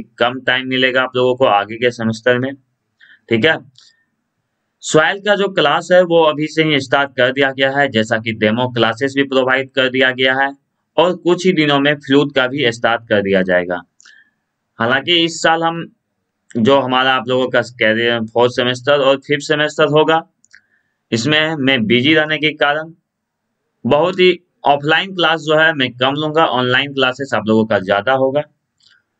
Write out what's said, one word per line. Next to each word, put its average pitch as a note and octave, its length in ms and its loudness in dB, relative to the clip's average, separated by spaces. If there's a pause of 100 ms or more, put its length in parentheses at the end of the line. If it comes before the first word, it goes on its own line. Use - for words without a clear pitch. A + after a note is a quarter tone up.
(180)
कम B2+ 240 -2
time C3 280 -2
मिलेगा C3 340 0
आप B2 120 -6
लोगों B2+ 200 2
को C3 120 0
आगे G2+ 300 0
के A#2+ 160 0
semester A2+ 460 -2
में, C3+ 140 -6 (760)
ठीक A2+ 160 0
है। D#3 120 2 (1300)
सॉइल E3 360 2
का G3+ 160 0
जो G3 140 0
class E3 420 0
है F3+ 120 6
वो E3+ 200 2
अभी D3+ 240 0
से D#3 160 0
ही D3+ 160 0
start C#3 320 -2
कर B2+ 200 0
दिया C3+ 200 0
गया C3+ 200 -2
है, C#3 180 0
जैसा A2 280 -2
कि A2+ 160 -6
demo A2+ 360 0
classes A#2+ 460 -2
भी C#3 100 2
provide C3 460 0
कर C3 180 0
दिया B2+ 240 0
गया C3 220 0
है C#3 140 0 (480)
और E3+ 200 2
कुछ F3 280 0
ही F#3 80 2
दिनों D3 260 0
में C#3+ 180 0
flute C#3+ 340 0
का C3 160 0
भी B2+ 240 -2
start A#2 380 -2
कर G#2 120 2
दिया F#2+ 220 0
जाएगा। F2+ 380 -2 (960)
हालांकि C#3+ 440 0
इस E3 180 -4
साल E3 220 2
हम E3 220 -4 (720)
जो C3+ 220 4
हमारा B2+ 340 0
आप B2 140 -4
लोगों B2+ 220 0
का B2+ 120 0 (180)
कैरियर A#2 460 0
fourth A#2+ 260 0
semester B2+ 500 0
और C3+ 160 2
fifth D3 280 -4
semester D3+ 440 0
होगा, D#3 320 2 (880)
इसमें D3+ 460 0
मैं C3 280 0
busy B2 280 2
रहने D#3 240 0
के D3 160 -2
कारण D3+ 400 -4 (920)
बहुत E3 340 0
ही F3+ 180 4 (280)
offline D#3+ 500 0
class E3 260 0
जो D3+ 160 0
है D#3+ 160 4
मैं B2+ 200 -4
कम C3 220 -2
लूंगा, D#3 300 0
online B2+ 480 0
classes C3 420 -2
आप G#2 120 -2
लोगों A2 180 2
का G#2+ 160 0
ज्यादा G2+ 340 0
होगा। C3+ 280 0 (760)